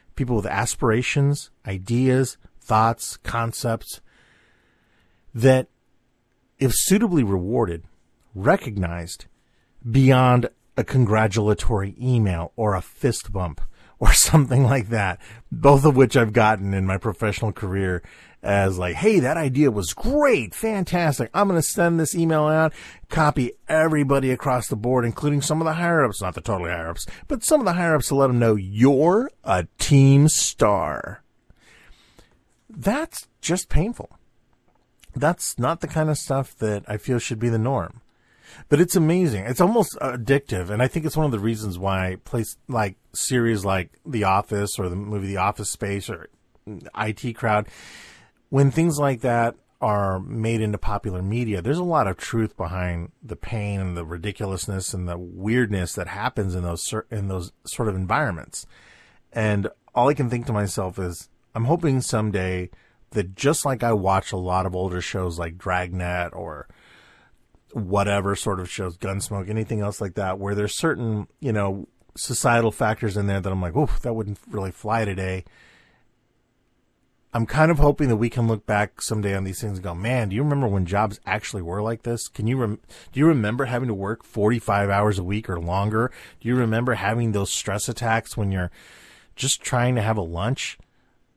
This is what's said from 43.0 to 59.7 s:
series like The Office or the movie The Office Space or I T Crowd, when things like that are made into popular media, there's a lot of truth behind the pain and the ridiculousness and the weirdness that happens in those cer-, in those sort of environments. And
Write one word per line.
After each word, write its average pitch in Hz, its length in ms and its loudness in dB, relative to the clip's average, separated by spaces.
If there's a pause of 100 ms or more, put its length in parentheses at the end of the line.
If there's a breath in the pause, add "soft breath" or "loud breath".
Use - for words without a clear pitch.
series 117 500 0
like 95 280 -2 (120)
The 120 200 -4
Office 101 540 0
or 92 100 -4
the 90 80 -6
movie 101 320 -6
The 98 100 -6
Office 101 320 -2
Space 101 400 -6
or 82 180 -12 (640)
I 107 180 -4
T 117 200 -8
Crowd, 107 360 0 (800 loud breath)
when 139 200 4
things 156 280 0
like 139 240 0
that 117 340 0 (240)
are 101 400 0
made 113 400 -2
into 104 160 -2
popular 98 460 -4
media, 104 400 -2
there's 135 160 0
a 180 40 -2
lot 160 240 0
of 95 120 -2
truth - 380 -2
behind 87 560 -4 (100)
the 110 140 -12
pain 104 440 -6
and 92 160 -4
the 87 80 -8
ridiculousness 95 880 -6
and 90 160 -6
the 87 80 -6
weirdness 95 800 -2
that 87 140 -8
happens 101 460 -4
in 90 80 -4
those 85 200 -6
cer-, - 280 -6
in 101 180 -6
those 92 240 -8 (120)
sort - 240 -4
of 98 60 0
environments. 95 720 -4 (680 soft breath)
And 104 360 0 (260)